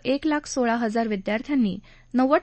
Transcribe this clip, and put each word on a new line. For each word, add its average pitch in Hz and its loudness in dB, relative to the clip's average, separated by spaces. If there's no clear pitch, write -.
एक 277 0
लाख 302 -2
सोळा 240 0
हजार 226 0
विद्यार्थ्यांनी 214 -2
नव्वद 262 4